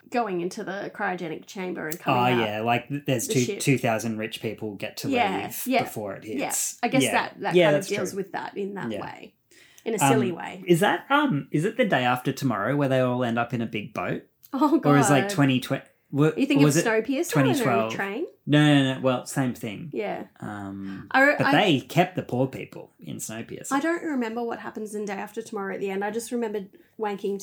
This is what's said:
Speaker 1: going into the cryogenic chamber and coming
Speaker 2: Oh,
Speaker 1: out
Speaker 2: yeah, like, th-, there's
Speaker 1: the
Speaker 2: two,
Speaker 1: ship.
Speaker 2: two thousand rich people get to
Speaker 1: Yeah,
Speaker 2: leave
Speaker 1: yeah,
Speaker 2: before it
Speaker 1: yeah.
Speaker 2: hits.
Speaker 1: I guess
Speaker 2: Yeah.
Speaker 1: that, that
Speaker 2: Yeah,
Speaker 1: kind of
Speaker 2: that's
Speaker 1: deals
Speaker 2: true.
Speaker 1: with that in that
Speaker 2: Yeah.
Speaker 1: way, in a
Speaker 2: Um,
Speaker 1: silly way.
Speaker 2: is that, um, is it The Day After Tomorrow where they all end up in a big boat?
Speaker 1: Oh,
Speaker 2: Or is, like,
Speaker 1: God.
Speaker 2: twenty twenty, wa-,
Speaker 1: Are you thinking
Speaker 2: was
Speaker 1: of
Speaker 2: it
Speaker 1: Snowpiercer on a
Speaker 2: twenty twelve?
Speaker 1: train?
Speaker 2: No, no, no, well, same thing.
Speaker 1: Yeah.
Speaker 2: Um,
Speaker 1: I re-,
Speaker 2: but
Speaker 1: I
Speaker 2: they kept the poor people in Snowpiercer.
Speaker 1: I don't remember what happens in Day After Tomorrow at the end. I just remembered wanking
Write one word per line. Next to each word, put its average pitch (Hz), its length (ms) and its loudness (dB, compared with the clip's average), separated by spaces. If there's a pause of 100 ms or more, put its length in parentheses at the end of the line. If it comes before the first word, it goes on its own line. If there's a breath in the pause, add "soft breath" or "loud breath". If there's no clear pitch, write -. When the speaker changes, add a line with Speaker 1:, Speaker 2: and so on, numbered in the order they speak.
Speaker 1:
going 214 300 -2
into 190 240 -6
the 196 320 -8
cryogenic 180 500 -6
chamber 180 440 -8
and 160 100 -8
coming 123 380 2
Speaker 2:
Oh, 117 40 2
Speaker 1:
out 110 60 0
Speaker 2:
yeah, 104 140 -4
like, 120 260 0
th-, 143 180 -6
there's 123 220 -2
Speaker 1:
the - 60 -2
Speaker 2:
two, 127 80 2
Speaker 1:
ship. 196 180 -2
Speaker 2:
two 135 180 2
thousand 113 400 -2
rich 110 240 -8
people 107 340 -8
get 101 220 -10
to - 120 -6
Speaker 1:
Yeah, 226 340 0
Speaker 2:
leave - 240 -10
Speaker 1:
yeah, 254 160 2
Speaker 2:
before 104 300 -8
it 95 120 -14
Speaker 1:
yeah. 110 200 -6
Speaker 2:
hits. - 360 -4
Speaker 1:
I 247 60 0
guess 269 160 2
Speaker 2:
Yeah. 110 80 0
Speaker 1:
that, - 300 -2
that 180 140 -4
Speaker 2:
Yeah, 175 100 8
Speaker 1:
kind 156 100 6
of 190 60 2
Speaker 2:
that's - 80 -8
Speaker 1:
deals 202 220 -2
Speaker 2:
true. 185 60 -10
Speaker 1:
with 190 140 -6
that - 260 -8
in 202 180 -6
that - 160 -8
Speaker 2:
Yeah. - 100 -6
Speaker 1:
way, - 320 -14 (500 soft breath)
in 226 100 -4
a 214 80 -2
Speaker 2:
Um, 139 80 6
Speaker 1:
silly 127 220 2
way. 90 360 -10
Speaker 2:
is 170 120 6
that, 185 300 2
um, 277 420 2
is 160 140 0
it 214 100 -2
The 254 80 4
Day 156 220 2
After 127 260 0
Tomorrow 123 460 0
where 143 100 2
they 131 140 2
all 123 240 2
end 117 120 0
up 120 160 -2
in 117 80 0
a 113 60 -2
big - 260 -8
boat? 95 300 -6 (300)
Speaker 1:
Oh, 285 300 4
Speaker 2:
Or 143 140 8
is, 139 120 6
like, 139 200 4
Speaker 1:
God. - 0 -
Speaker 2:
twenty 131 320 4
twenty, - 220 -4 (280)
wa-, 143 160 4
Speaker 1:
Are 156 100 2
you - 80 0
thinking 143 200 6
Speaker 2:
was 147 100 6
Speaker 1:
of 165 100 4
Speaker 2:
it - 40 0 (160)
Speaker 1:
Snowpiercer 277 320 -2
on 143 60 6
a 135 100 4
Speaker 2:
twenty 277 100 0
twelve? 113 300 2
Speaker 1:
train? 240 320 -6 (200)
Speaker 2:
No, 147 160 6 (220)
no, 131 120 0
no, 131 40 -10
well, 127 260 0
same 131 280 -2
thing. 110 400 -10
Speaker 1:
Yeah. 190 300 -6 (180)
Speaker 2:
Um, 104 720 -10
Speaker 1:
I 262 140 6
re-, 285 120 6
Speaker 2:
but 143 100 2
Speaker 1:
I 269 60 2
Speaker 2:
they 165 260 6
kept - 380 2
the - 60 -4
poor 127 240 0
people - 520 -12
in - 160 -12
Snowpiercer. - 560 -10
Speaker 1:
I 277 80 2
don't 330 240 -2
remember 240 400 -4
what 233 160 -6
happens 214 340 -10
in 208 120 -6
Day 202 80 -6
After 202 280 -8
Tomorrow 196 340 -6
at 180 40 -6
the 196 100 -4
end. 196 140 -2
I 208 80 -4
just 226 220 -6
remembered 214 340 -4 (320 soft breath)
wanking 202 420 -4